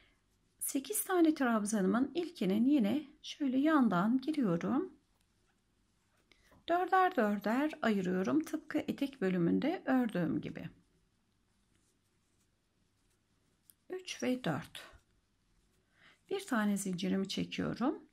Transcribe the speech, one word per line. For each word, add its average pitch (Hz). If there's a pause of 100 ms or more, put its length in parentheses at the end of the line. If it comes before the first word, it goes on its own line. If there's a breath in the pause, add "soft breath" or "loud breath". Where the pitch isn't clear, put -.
(580 loud breath)
Sekiz -
tane 330
trabzanımın 220
ilkinin 226
yine 269 (160)
şöyle 262
yandan 254
giriyorum. 254 (1700 soft breath)
Dörder 370
dörder 220 (120)
ayırıyorum. 196
Tıpkı 311
etek -
bölümünde 185
ördüğüm 247
gibi. - (3250)
Üç 370
ve 254
dört. - (1500 soft breath)
Bir 381
tane 208
zincirimi 190
çekiyorum. 185